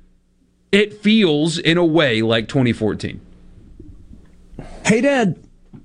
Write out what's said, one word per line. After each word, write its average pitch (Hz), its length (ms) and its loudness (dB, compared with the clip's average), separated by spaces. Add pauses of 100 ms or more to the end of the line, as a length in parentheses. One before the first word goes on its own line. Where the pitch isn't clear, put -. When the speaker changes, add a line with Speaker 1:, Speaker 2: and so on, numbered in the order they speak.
(720)
Speaker 1:
It 208 300 0
feels, 170 580 2
in 165 200 0
a 175 60 2
way, 151 360 2
like 113 260 0
twenty 123 280 0
fourteen. - 480 -6 (1600)
Speaker 2:
Hey, 220 160 2
Dad, 254 380 0 (460)